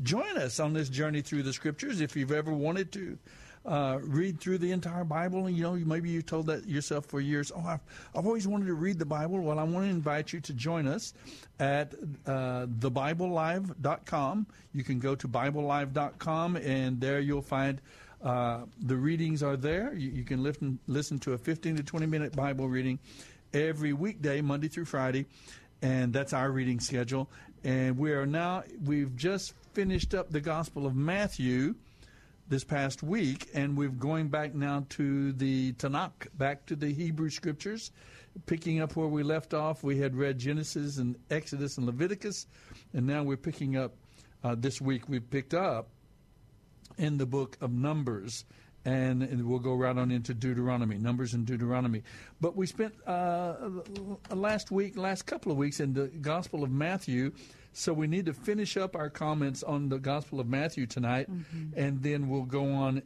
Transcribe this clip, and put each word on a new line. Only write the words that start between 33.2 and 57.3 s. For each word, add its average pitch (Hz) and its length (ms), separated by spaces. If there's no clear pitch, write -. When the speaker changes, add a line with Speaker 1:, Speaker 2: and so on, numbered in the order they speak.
Speaker 1:
and 143 220
we're 143 120
going 147 400
back 151 260
now 143 360
to 139 420
the 131 420
Tanakh, 143 540
back 139 280
to 160 100
the 147 160
Hebrew 160 360
Scriptures, 180 640
picking 160 340
up 156 140
where 160 140
we 147 160
left 156 280
off. 156 300
We 139 160
had 135 160
read 139 240
Genesis 147 600
and 123 180
Exodus 143 480
and 127 100
Leviticus, 180 600
and 123 100
now 143 200
we're 139 120
picking 135 400
up, 131 180
uh, 120 120
this 123 240
week 131 280
we've 123 200
picked 139 260
up 165 340
in 151 200
the 135 80
book 131 340
of 123 120
Numbers, 123 720
and, 131 400
and 127 240
we'll 127 100
go 127 160
right 127 220
on 123 160
into 123 200
Deuteronomy, 120 640
Numbers 120 360
and 120 100
Deuteronomy. 120 600
But 170 140
we 190 120
spent, 220 280
uh, 175 520
l-, 196 600
last 208 380
week, 196 260
last 190 300
couple - 240
of 143 80
weeks 143 220
in 139 140
the 139 120
Gospel 156 560
of 135 80
Matthew, 139 640